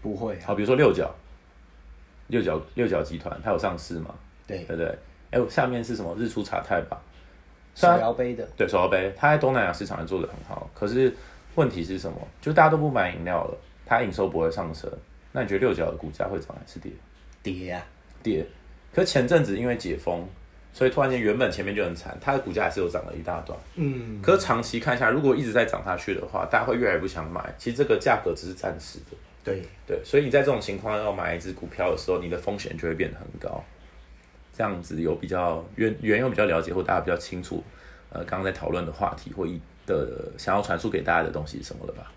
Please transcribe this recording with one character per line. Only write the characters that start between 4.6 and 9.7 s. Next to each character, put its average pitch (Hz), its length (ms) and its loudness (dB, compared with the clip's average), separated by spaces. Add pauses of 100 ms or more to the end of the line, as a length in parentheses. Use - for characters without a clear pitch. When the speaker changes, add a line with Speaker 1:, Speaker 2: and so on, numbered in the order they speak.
Speaker 2:
不 82 60 -2
对？ 82 160 -2 (340)
哎， 120 180 2
下 127 160 2
面 123 180 -2
是 117 120 -6
什 104 80 -6
么？ 87 160 -6
日 113 100 -2
出 107 140 -4
茶 90 180 -4
太 87 200 0
吧？ - 200 -10 (720)
Speaker 1:
手 - 140 4
摇 120 260 6
杯 123 220 -2
的。 - 200 -8
Speaker 2:
对， 98 120 2
手 90 100 2
摇 92 100 6
杯， 95 300 2
它 147 140 6
在 151 80 6
东 135 120 4
南 120 140 2
亚 87 80 0